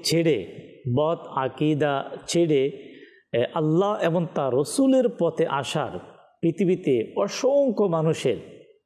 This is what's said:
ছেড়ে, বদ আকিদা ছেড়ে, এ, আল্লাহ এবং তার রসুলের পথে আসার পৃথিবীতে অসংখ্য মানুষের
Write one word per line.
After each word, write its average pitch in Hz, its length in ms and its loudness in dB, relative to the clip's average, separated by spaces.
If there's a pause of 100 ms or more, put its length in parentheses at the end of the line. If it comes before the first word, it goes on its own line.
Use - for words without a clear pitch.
ছেড়ে, 156 420 2 (500)
বদ 156 220 0 (180)
আকিদা 143 760 0 (160)
ছেড়ে, 151 440 2 (600)
এ, 123 120 2 (100)
আল্লাহ 170 480 2
এবং 165 320 0
তার 135 200 0
রসুলের 262 500 2 (140)
পথে 165 280 0
আসার 135 520 -4 (420)
পৃথিবীতে 165 760 0
অসংখ্য 254 680 2
মানুষের 160 520 0 (500)